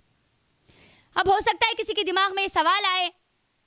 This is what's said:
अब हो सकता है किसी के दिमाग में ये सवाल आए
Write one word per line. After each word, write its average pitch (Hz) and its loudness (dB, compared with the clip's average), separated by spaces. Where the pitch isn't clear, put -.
अब 349 0
हो 392 4
सकता 427 0
है 453 -2
किसी 427 -6
के 415 -2
दिमाग 381 0
में 392 -4
ये 392 -2
सवाल 359 2
आए 370 0